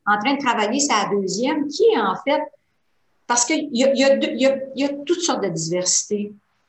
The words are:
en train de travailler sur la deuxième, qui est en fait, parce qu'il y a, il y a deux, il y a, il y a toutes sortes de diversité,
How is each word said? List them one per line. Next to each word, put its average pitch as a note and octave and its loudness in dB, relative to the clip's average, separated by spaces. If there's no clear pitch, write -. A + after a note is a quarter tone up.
en G#3 2
train B3+ 0
de C#4 -2
travailler A3 0
sur C4 0
la G3 0
deuxième, B3 -2
qui - -4
est G4+ 6
en G3 0
fait, D4+ 2
parce B3 0
qu'il D4+ -2
y A#3+ 2
a, C#4 4
il B3 0
y C4+ 4
a C4+ 6
deux, - -2
il A#3 -4
y C4+ 6
a, C4+ 2
il C4 -2
y - 2
a C#4+ 0
toutes F4 0
sortes A3 -2
de G3 0
diversité, F3+ -2